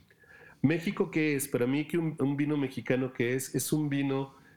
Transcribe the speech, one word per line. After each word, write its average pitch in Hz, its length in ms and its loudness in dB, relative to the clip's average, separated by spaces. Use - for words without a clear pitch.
¿México 165 480 2
qué 156 240 2
es? 135 140 -2
Para 120 180 0
mí 143 200 0
que 170 120 -2
un, 160 220 -2
un 139 160 2
vino 147 200 0
mexicano, 131 560 0
¿qué 120 220 0
es? 131 200 -4
Es - 180 0
un 151 160 2
vino 139 460 -2